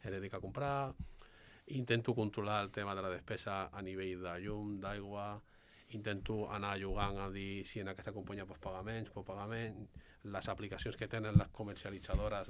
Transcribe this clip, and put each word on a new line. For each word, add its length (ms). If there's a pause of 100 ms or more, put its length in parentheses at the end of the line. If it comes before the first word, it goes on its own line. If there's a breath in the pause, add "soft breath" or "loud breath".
es 80
dedica 280
a 20
comprar, 540 (720 loud breath)
intento 480
controlar 500
el 60
tema 240
de 80
la 80
despesa 580
a 140
nivell 400
de 180
llum, 400
d'aigua, 460 (640 loud breath)
intento 600
anar 300
jugant 400
a 100
dir 380
si 120
en 120
aquesta 200
companyia 360
pots 160
pagar 180
menys, 300
pots 160
pagar 200
menys, 360 (400 loud breath)
les 240
aplicacions 480
que 120
tenen 280
les 160
comercialitzadores 960